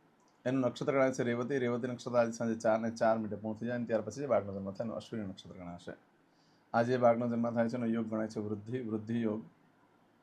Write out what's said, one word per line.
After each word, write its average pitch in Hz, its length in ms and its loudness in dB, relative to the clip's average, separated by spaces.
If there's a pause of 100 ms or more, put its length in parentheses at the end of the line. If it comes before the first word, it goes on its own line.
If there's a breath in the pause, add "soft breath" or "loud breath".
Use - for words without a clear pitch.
(440)
એનું 131 160 2
નક્ષત્ર 127 320 2
ગણાય 135 200 4
છે 131 100 -2
રેવતી. 120 360 0
રેવતી 120 300 0
નક્ષત્ર 120 280 -6
આજે 117 160 4
સાંજે 117 220 -2
ચાર 113 260 2
ને 117 100 -2
ચાર 113 260 4
મિનિટે 107 200 -4
પૂર્ણ 107 220 -6
થઈ 113 80 -6
જાય 120 100 -2
અને 120 100 -4
ત્યાર 110 160 2
પછી 107 180 -8
જે 143 60 -4
બાળકનો 104 260 2
જન્મ 98 180 -6
થાય 104 140 -6
એનું 113 120 -6
અશ્વિની 110 280 -8
નક્ષત્ર 92 300 -12
ગણાશે. 87 380 -12 (840 soft breath)
આજે 120 240 4
બાળકનો 120 300 6
જન્મ 117 220 0
થાય 117 180 4
છે 120 80 -2
એનો 120 100 -2
યોગ 113 240 0
ગણાય 110 180 0
છે 107 120 -4
વૃદ્ધિ, 107 400 -4
વૃદ્ધિ 110 400 -2
યોગ. 110 240 0 (800)